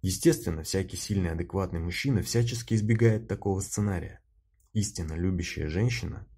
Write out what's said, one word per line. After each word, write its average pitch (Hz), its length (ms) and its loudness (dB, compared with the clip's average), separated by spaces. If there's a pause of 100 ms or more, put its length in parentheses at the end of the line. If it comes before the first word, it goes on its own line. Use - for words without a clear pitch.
Естественно, 92 600 2
всякий 92 340 -2
сильный, 92 340 0
адекватный 87 500 -2
мужчина 87 420 0
всячески 117 520 0
избегает 110 540 4
такого 98 320 -2
сценария. 98 600 -2 (520)
Истинно 82 420 -2
любящая 82 540 0
женщина, 110 580 -2 (120)